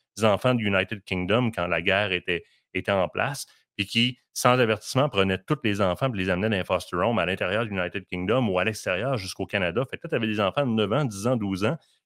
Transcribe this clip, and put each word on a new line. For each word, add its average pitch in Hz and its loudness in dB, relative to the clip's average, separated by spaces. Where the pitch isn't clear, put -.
enfants 110 4
du 113 0
United 98 0
Kingdom 98 0
quand 90 -2
la 85 0
guerre 95 2
était, 87 -2
était 92 -2
en 95 2
place, 120 -4
puis 101 -4
qui, 120 0
sans 123 4
avertissement, 123 2
prenait 95 2
tous 151 -4
les 104 0
enfants 95 2
puis 104 -4
les 92 0
amenait 92 0
dans 101 0
un 90 -4
foster 90 -2
home 101 2
à 85 2
l'intérieur 95 -2
du 104 -12
United 92 -4
Kingdom 101 0
ou 92 2
à 90 2
l'extérieur 107 -2
jusqu'au 95 -6
Canada. 98 0
Fait 110 -12
que - -14
là, - -16
t'avais 120 -2
des 107 -2
enfants 104 0
de 123 -2
neuf 107 2
ans, 143 2
dix 104 -4
ans, 127 2
douze 98 -2
ans 151 0